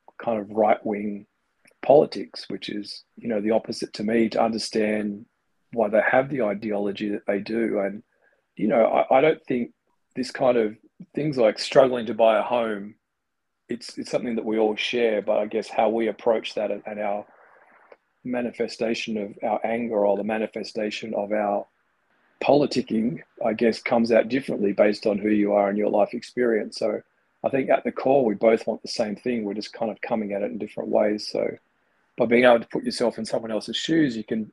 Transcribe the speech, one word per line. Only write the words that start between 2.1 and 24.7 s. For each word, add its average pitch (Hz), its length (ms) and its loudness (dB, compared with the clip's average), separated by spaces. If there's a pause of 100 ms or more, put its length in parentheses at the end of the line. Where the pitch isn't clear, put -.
which - 200 -8
is, - 360 -10 (120)
you 117 120 -12
know, 107 120 -2
the 107 120 0
opposite - 420 -4
to 110 100 -6
me, 113 260 2
to - 120 2
understand 107 800 -2 (480)
why 113 160 2
they 107 180 4
have 135 220 2
the 139 140 -2
ideology 104 640 -2
that 104 180 -6
they 101 120 0
do. 110 400 -2
And, 98 240 -4 (540)
you 107 120 0
know, 113 180 4
I, - 320 4
I - 20 4
don't 156 260 2
think 120 260 -4 (440)
this 127 140 -6
kind 123 280 2
of 110 180 0 (380)
things 147 240 -4
like 107 200 4
struggling 127 480 4
to 113 80 -4
buy 110 240 6
a 101 40 0
home, 110 540 -4 (720)
it's, - 280 -10
it's 120 140 -10
something 123 240 -2
that 113 100 -4
we 110 140 -2
all 107 180 2
share, 113 460 0
but 107 160 0
I 107 80 0
guess 107 220 -4
how 113 200 2
we 113 200 0
approach 110 460 -2
that 104 160 -2
and, 101 140 -6
and 107 160 -8
our 104 240 -4 (1000)
manifestation 117 920 -4
of 104 320 -6
our 107 160 -2
anger 113 400 0
or 101 140 4
the 101 60 -4
manifestation 110 920 -6
of 101 180 -4
our 104 320 0 (800)
politicking, 127 800 2 (240)
I 113 80 0
guess, 113 280 0
comes 117 320 0
out 110 160 4
differently 104 440 -2